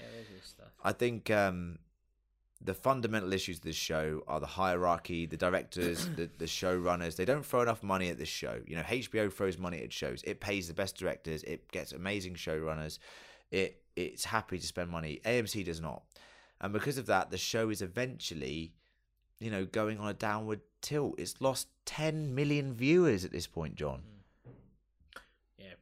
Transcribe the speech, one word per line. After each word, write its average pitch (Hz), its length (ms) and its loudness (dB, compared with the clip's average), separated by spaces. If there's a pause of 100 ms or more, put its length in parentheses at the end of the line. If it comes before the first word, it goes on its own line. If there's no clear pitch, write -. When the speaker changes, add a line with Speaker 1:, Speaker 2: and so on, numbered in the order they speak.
Speaker 1:
Yeah, 113 100 -14
there's 113 180 -14
good 92 160 -18
stuff. - 280 -20 (100)
Speaker 2:
I 101 100 2
think, 117 380 2
um, 90 500 4 (840)
the 95 100 0
fundamental 110 600 2
issues 92 240 -2
of - 60 -16
this 80 120 -4
show 78 500 0
are 76 140 0
the 71 60 -4
hierarchy, 87 800 2
the 80 100 -6
directors, 87 720 0
Speaker 1:
<clears throat> - 80 -4
Speaker 2:
the, 82 220 -2
the 82 80 -4
showrunners. 87 680 2
They 92 100 0
don't 139 180 2
throw 127 160 4
enough 117 220 4
money 95 260 2
at 82 80 -2
this 80 140 -4
show. 58 360 -4
You 80 100 -6
know, 80 120 -2
H 117 220 -2
B 110 100 2
O 104 80 4
throws 92 300 0
money 87 240 -4
at 57 100 -8
shows. 64 300 -4
It 90 180 -4
pays 101 280 -2
the 82 60 -8
best 95 220 -2
directors. 80 460 -2
It - 300 -8
gets 78 200 -6
amazing 92 440 -4
showrunners. 78 640 -4 (500)
It, 95 320 0 (140)
it's - 280 -4
happy 107 340 -2
to - 80 -6
spend 87 240 -4
money. 80 360 -4
A 123 120 4
M 113 80 0
C 98 160 -4
does 82 200 -4
not. 78 220 -6 (540)
And 101 140 -4
because 123 240 0
of 131 100 -4
that, 95 240 4
the 90 60 -2
show 113 320 2
is 104 140 -2
eventually, 82 880 -4 (680)
you 110 100 -4
know, 95 160 0
going 107 320 0
on 104 100 -4
a 101 60 -2
downward 107 480 -2 (180)
tilt. 143 380 0
It's - 240 -6
lost 131 260 2 (160)
ten 156 500 0
million 143 380 2
viewers 127 540 6
at - 60 -8
this 87 140 -4
point, - 280 -4
John. 71 300 -2 (440)
Speaker 1:
Mm. - 720 -20 (380)
Yeah, 95 240 -16